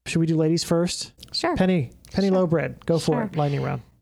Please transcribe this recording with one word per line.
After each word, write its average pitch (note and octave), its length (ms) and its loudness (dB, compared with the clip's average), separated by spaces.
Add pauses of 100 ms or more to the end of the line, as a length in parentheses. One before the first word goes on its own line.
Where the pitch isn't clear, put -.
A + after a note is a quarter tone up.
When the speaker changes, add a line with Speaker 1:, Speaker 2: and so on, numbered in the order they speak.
Speaker 1:
should E3 140 0
we E3 60 2
do D#3+ 100 2
ladies D#3+ 280 2
first? - 480 -2 (200)
Speaker 2:
Sure. E4+ 240 -2
Speaker 1:
Penny, F#3 340 2 (220)
Penny G3 160 0
Speaker 2:
Sure. F#3 180 2
Speaker 1:
Lowbread, C#3+ 400 -2
go E3 120 2
for D#3+ 160 0
Speaker 2:
Sure. - 100 0
Speaker 1:
it, F3 120 -8
lightning C#3+ 260 0
round. C3+ 200 -4 (200)